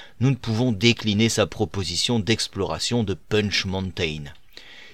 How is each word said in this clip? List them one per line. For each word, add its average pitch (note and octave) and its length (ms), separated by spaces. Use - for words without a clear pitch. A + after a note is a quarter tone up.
nous B2 100
ne C3 60
pouvons A#2 360
décliner G#2+ 580
sa G#2+ 160
proposition G2 720
d'exploration G2 840
de F#2+ 100
Punch G#2 520
Mountain. F2+ 580